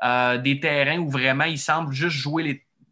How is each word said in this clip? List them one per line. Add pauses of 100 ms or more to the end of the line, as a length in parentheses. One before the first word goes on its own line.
Euh,
des
terrains
où
vraiment,
il
semble
juste
jouer
les, (260)